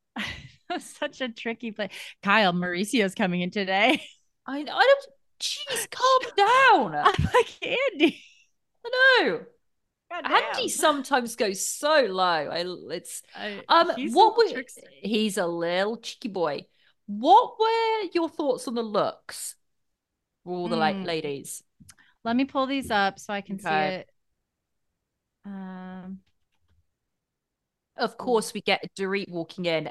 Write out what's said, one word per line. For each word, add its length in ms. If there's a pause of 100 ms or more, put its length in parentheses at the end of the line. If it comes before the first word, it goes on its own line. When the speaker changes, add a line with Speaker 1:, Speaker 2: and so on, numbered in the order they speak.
Speaker 1:
<laughs> 140
that 100 (440)
was 140
such 380
a 80
tricky 420
play. 180 (340)
"Kyle, 280
Mauricio's 640
coming 280
in 100
today." 520 (220)
<laughs> 220
Speaker 2:
I 160
know. 120
I 200
don't, 180 (260)
jeez, 520
calm 300 (140)
down. 600
Speaker 1:
<laughs> 100
I'm 180 (100)
like, 260 (320)
"Andy." 280 (680)
Speaker 2:
I 360
know. 240 (640)
Speaker 1:
God 200
Speaker 2:
Andy 300
Speaker 1:
damn. 80
Speaker 2:
sometimes 680
goes 280
so 460
low. 140
I, 400 (320)
it's, 260 (140)
Speaker 1:
I, 340
Speaker 2:
um, 260
Speaker 1:
he's 180
a 40
Speaker 2:
what 200
Speaker 1:
little 140
Speaker 2:
were, 40
Speaker 1:
trickster. 260 (200)
Speaker 2:
he's 360
a 80
little 520
cheeky 320
boy. 360 (400)
What 540
were 540
your 160
thoughts 380
on 60
the 100
looks 720 (880)
for 140
all 120
the, 60
like, 200
Speaker 1:
Mm. 100
Speaker 2:
ladies? 560 (640)
Speaker 1:
Let 120
me 100
pull 200
these 240
up 300
so 140
I 80
can 180
see 80
Speaker 2:
Okay. 300
Speaker 1:
it. 120 (1400)
Um, 720 (1800)
Speaker 2:
Of 180
Speaker 1:
Ooh. 20
Speaker 2:
course, 380
we 80
get 340
Dorit 340
walking 360
in, 260